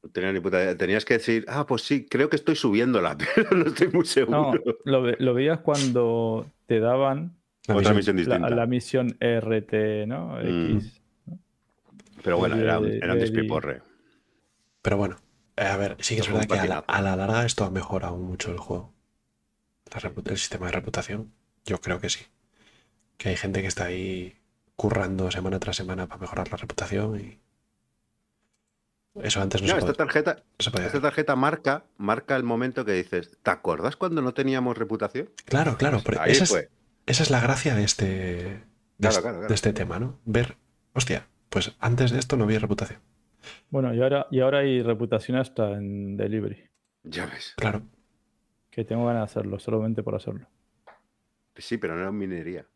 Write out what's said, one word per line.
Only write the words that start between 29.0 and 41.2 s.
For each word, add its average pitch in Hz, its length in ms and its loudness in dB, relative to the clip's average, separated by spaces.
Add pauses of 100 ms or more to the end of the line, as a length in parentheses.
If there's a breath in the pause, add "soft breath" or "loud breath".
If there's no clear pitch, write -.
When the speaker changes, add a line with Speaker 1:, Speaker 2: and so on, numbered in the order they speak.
Speaker 3:
eso 101 180 0
antes 98 200 0
no 98 60 0
Speaker 1:
No, 190 60 2
Speaker 3:
se 165 60 2
Speaker 1:
esta 92 140 0
Speaker 3:
pod-, - 40 -4
Speaker 1:
tarjeta, 151 380 0
Speaker 3:
no - 60 -20 (180)
se 120 120 0
podía 92 160 -2
Speaker 1:
esta 143 120 -2
Speaker 3:
hacer. 143 100 2
Speaker 1:
tarjeta 147 260 0
marca, 143 480 0 (140)
marca 110 380 -2
el 127 80 0
momento 120 420 -2
que 104 80 0
dices, 90 500 -4
"¿Te 101 80 2
acuerdas 90 440 -2
cuando 165 260 -2
no 127 120 -2
teníamos 131 440 0
reputación?". 110 520 -4 (160)
Speaker 3:
Claro, 143 320 0
claro, 135 200 2
Speaker 1:
Pues - 80 -2
Speaker 3:
pero 95 160 0
Speaker 1:
ahí 82 100 4
Speaker 3:
esa 160 120 6
es, 165 60 4
Speaker 1:
fue. 87 200 2 (360)
Speaker 3:
esa 139 180 2
es - 80 2
la 127 100 4
gracia 127 340 0
de 104 80 2
este, 104 220 0
de 95 580 -4 (360)
Speaker 1:
Claro, 104 160 4
Speaker 3:
es-, 92 40 4
Speaker 1:
claro, 101 180 -4
claro. 101 100 -8
Speaker 3:
de 107 80 2
este 104 180 2
tema, 85 260 -4
¿no? 127 260 -6
Ver, 113 320 0 (360)
"Hostia, - 340 -2 (220)